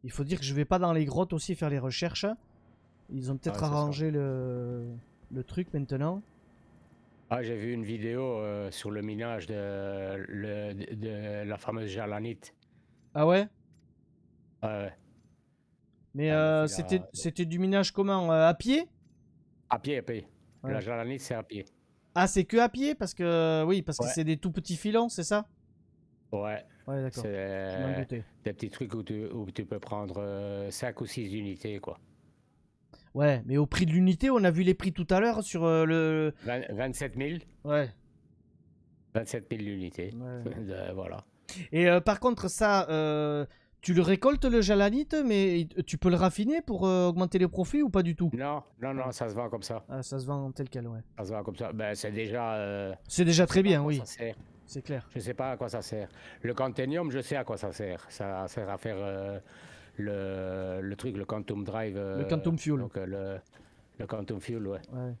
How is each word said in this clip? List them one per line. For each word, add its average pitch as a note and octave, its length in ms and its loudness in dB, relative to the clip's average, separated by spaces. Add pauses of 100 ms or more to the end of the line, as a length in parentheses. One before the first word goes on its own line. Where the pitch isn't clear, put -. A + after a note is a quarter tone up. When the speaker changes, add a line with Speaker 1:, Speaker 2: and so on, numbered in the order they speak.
Speaker 1:
Il B2 80 -10
faut C#3+ 120 -2
dire D3+ 160 0
que C#3 60 -6
je C3+ 80 -2
vais C#3+ 120 2
pas F3+ 140 2
dans F3 140 4
les D#3 120 4
grottes C#3+ 280 0
aussi D#3+ 220 -2
faire D#3 140 0
les C#3 100 2
recherches. C3 460 -2 (840)
Ils C3 220 -4
ont C3+ 60 -2
peut-être D#3 260 -2
Speaker 2:
Ah, - 40 0
c'est D3 40 0
ça. D3 60 0
Speaker 1:
arrangé D3 340 0
le, B2+ 720 -2 (460)
le B2+ 120 -6
truc - 300 -6
maintenant. D3 480 -2 (1080)
Speaker 2:
Ah, B2 120 0
j'ai A#2 140 -4
vu A2+ 180 -4
une A#2 100 -4
vidéo, A2+ 380 -4
euh, G#2 480 -4
sur G#2 220 -8
le G#2 100 -4
minage G#2+ 460 -6
de, G2 720 -6 (100)
le, G#2 460 -6
de, G2+ 220 -10
de G#2 540 -6
la G#2 80 -4
fameuse A2 320 -6
jalanite. G#2 640 -8 (600)
Speaker 1:
Ah D3+ 100 4
ouais ? F#3+ 220 6 (1120)
Speaker 2:
Ouais, G#2+ 80 -2
ouais. G2+ 240 -4 (1200)
Speaker 1:
Mais, D3+ 140 0
Speaker 2:
Ah, - 20 6
mais - 0 -
Speaker 1:
euh, D#3 360 6
Speaker 2:
c'est D3+ 160 -4
la - 60 -6
Speaker 1:
c'était, F#3+ 140 4 (100)
c'était F3 320 -2
du E3 140 -2
minage F#3+ 320 4
comment, F#3+ 400 2
euh, D#3+ 160 8
à E3+ 60 8
pied ? C#4+ 340 2 (840)
Speaker 2:
À A#2+ 100 2
pied, C#3+ 180 -2
à A#2+ 60 -2
pied. A2+ 240 -6 (360)
Speaker 1:
Ouais. C3 100 -4
Speaker 2:
La A2 60 0
jalanite, A#2 420 -4
c'est - 120 -6
à A2+ 100 -4
pied. G#2 220 -10 (480)
Speaker 1:
Ah, F#3 140 4
c'est F#3 160 2
que A3 140 2
à A#3 120 6
pied ? C#4 240 0
Parce F#3+ 220 -4
que, E3 500 4
oui, F#3 160 2
parce D#3+ 160 -4
que B2 60 0
Speaker 2:
Ouais. A#2+ 100 0
Speaker 1:
c'est E3 100 0
des D#3 140 2
tout F3 140 -2
petits E3 260 -4
filons, A3+ 320 2
c'est F3+ 140 -6
ça ? G#3 240 0 (840)
Speaker 2:
Ouais. G#2+ 320 -4 (220)
Speaker 1:
Ouais, C3+ 160 -4
d'accord. C3 220 -6
Speaker 2:
C'est F#2+ 540 -4
Speaker 1:
Je F#2+ 100 -4
m'en F#2 120 -2
doutais. A#2+ 240 -6 (200)
Speaker 2:
des G#2 100 -2
petits G#2 160 -6
trucs G#2+ 240 -8
où A2+ 100 -4
tu, G#2+ 240 -6
où G#2 220 -6
tu G2+ 160 -6
peux G#2 140 -6
prendre, G#2 400 -6
euh, G2+ 500 -6
cinq A#2+ 320 -6
ou A#2+ 40 -4
six G#2 280 -8
unités, G#2 460 -6
quoi. - 180 -12 (1160)
Speaker 1:
Ouais, C#3 300 4
mais C3+ 120 2
au D3 100 4
prix - 180 2
de D#3+ 60 4
l'unité, F#3 400 6
on A#3+ 120 6
a F3+ 80 8
vu E3+ 120 4
les F3+ 100 6
prix F#3 180 0
tout E3+ 200 -4
à F#3+ 80 6
l'heure A3 240 2
sur, E3+ 220 -2
euh, D#3+ 200 6
le D#3 480 2 (100)
Speaker 2:
Vingt, A#2+ 280 -2
vingt-sept B2+ 440 -4
mille. D3 260 -4 (220)
Speaker 1:
Ouais. D3 260 0 (1200)
Speaker 2:
Vingt-sept A2+ 380 -4
mille A2 140 -4
l'unité. F#2+ 500 -6
Speaker 1:
Ouais. B2 380 -8
Speaker 2:
<laughs> A2+ 100 -8
De, F#2 300 -6
voilà. F#2 300 -8 (480)
Speaker 1:
Et, E3+ 180 6
euh, F3 120 8
par G3+ 180 2
contre, A#3+ 300 2
ça, G3+ 400 4
euh, D3+ 560 2 (360)
tu F3+ 120 0
le F3 80 8
récoltes G3 440 4
le A#3 160 6
jalanite, G#3 540 4 (100)
mais F#3+ 420 4 (180)
tu - 140 -4
peux F#3 100 4
le F3 60 6
raffiner G#3 480 4
pour, F#3+ 240 0
euh, F#3 200 6
augmenter F3+ 300 2
les F3+ 100 6
profits F#3 360 2
ou C4 60 2
pas F#3+ 120 4
du E3+ 140 2
tout ? E3+ 180 2
Speaker 2:
Non, C#3 300 -2 (180)
non, C3+ 140 -4
non, C3 120 -2
Speaker 1:
Ah. B2+ 40 -4
Speaker 2:
ça A#2 180 -4
se G#2 60 -6
vend A#2 140 -4
comme G#2+ 140 -6
ça. A2+ 260 -6
Speaker 1:
Ah, C3 120 -6
ça C3+ 180 -6
se B2+ 60 -6
vend C#3 260 -4
tel C3 180 -8
quel, A#2+ 180 -8
ouais. A2+ 120 -8 (180)
Speaker 2:
Ça G#2 80 -6
se F#2+ 60 -6
vend G#2 120 -4
comme F#2+ 120 -8
ça. G#2+ 160 -6
Ben, A2 240 -2
c'est G#2 160 -6
déjà, A2 440 -2
euh, G2+ 380 -4 (140)
Speaker 1:
C'est - 180 4
déjà E3 180 6
Speaker 2:
je E3+ 60 4
Speaker 1:
très F#3 100 4
Speaker 2:
sais F#3+ 40 6
pas G3+ 60 6
Speaker 1:
bien, D#3+ 100 6
Speaker 2:
à C#3+ 40 0
quoi D3 60 0
Speaker 1:
oui. D3 100 2
Speaker 2:
ça A#2+ 60 -8
sert. A#2 300 -8 (300)
Speaker 1:
C'est - 160 -12
clair. C3+ 320 -8
Speaker 2:
Je B2+ 60 -6
sais A#2 160 -6
pas C3 160 -2
à A#2+ 60 -6
quoi A#2+ 120 -4
ça A2 140 -6
sert. G#2 260 -6 (320)
Le A#2+ 140 -2
Cantenium, C3+ 560 -2
je C3 80 -2
sais C#3 160 -4
à C3 80 -2
quoi A2 140 -4
ça G2 160 -6
sert. F#2 360 -8
Ça F#2+ 380 -6
sert G2 220 -6
à G2 80 -6
faire, A2 200 -6
euh, G2 400 -6 (600)
le, F#2+ 840 -4
le G2 140 -6
truc, A#2 220 -6
le G2+ 80 -6
Quantum G#2 380 -4
Drive, G#2+ 320 -4
Speaker 1:
Le G2+ 60 -4
Speaker 2:
euh, G2 220 -4
Speaker 1:
Quantum E3 340 0
Fuel. D3+ 220 0
Speaker 2:
donc, A2+ 180 -6
euh, F#2+ 80 -6
le, F#2+ 340 -6 (600)
le G#2+ 80 -8
Quantum G#2 320 -6
Fuel, A2+ 260 -6
ouais. G2 140 -4 (120)
Speaker 1:
Ouais. B2+ 280 -6